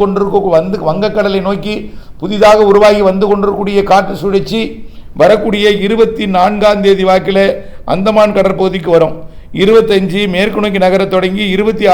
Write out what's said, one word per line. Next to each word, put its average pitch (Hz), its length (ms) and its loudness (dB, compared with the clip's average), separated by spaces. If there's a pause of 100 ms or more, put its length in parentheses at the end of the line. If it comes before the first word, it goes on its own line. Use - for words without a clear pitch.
கொண்டிருக்க-, 190 580 0
வந்து 190 180 -4 (140)
வங்கக்கடலை 196 560 -2
நோக்கி 196 280 -6 (460)
புதிதாக 208 380 2 (100)
உருவாகி 208 400 4
வந்து 190 220 0
கொண்டிருக்கக்கூடிய 202 580 -2
காற்று 196 320 2
சுழற்சி 196 400 -2 (600)
வரக்கூடிய 208 440 2 (220)
இருபத்தி 220 380 0 (120)
நான்காம் 208 480 2
தேதி 190 240 2
வாக்கிலே 190 360 2 (480)
அந்தமான் 208 440 2
கடற்பகுதிக்கு 185 580 -2
வரும். - 180 4 (500)
இருபத்தஞ்சு 202 580 2 (140)
மேற்கு 208 300 -2
நோக்கி 196 200 -2
நகரத் 190 320 0
தொடங்கி 190 280 -2 (120)
இருபத்தி 214 380 0